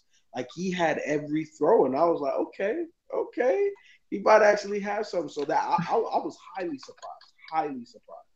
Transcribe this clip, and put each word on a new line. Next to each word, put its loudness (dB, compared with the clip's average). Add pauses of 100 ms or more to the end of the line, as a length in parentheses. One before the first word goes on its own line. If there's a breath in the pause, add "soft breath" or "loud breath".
(360)
Like, -6
he -6
had 0
every -2
throw, 4
and 0
I 2
was 2
like, -2
"Okay, -4 (280)
okay, 0 (400 soft breath)
he -4
might 8
actually 2
have -4
something." -4
So -6
that 0
I, 0 (140)
I, 2
I 0
was -6 (180)
highly -6
surprised, -18 (180)
highly -4
surprised. -20